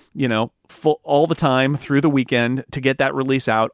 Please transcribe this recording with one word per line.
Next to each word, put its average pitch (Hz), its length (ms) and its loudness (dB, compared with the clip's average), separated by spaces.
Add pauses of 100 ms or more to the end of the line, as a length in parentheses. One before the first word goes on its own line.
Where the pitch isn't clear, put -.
(140)
you 135 120 -2
know, 113 240 -2 (160)
full, - 380 -2
all 151 220 2
the 165 80 -2
time 135 420 0
through 139 240 0
the 156 100 2
weekend 127 600 0
to 135 100 -8
get 135 180 0
that 143 160 0
release 135 320 -2
out 113 280 0